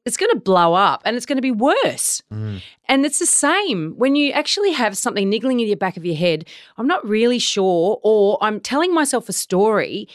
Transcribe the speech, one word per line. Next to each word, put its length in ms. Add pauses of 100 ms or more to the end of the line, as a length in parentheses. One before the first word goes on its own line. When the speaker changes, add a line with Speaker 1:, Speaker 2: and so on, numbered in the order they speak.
Speaker 1:
it's 120
gonna 180
blow 400
up 280
and 140
it's 80
gonna 160
be 80
worse. 720 (100)
Speaker 2:
Mm. 300 (260)
Speaker 1:
And 200
it's 100
the 80
same 720
when 180
you 160
actually 420
have 220
something 320
niggling 320
in 80
the 60
back 240
of 80
your 100
head, 300 (320)
"I'm 80
not 180
really 360
sure," 640
or, 360
"I'm 200
telling 340
myself 340
a 60
story 800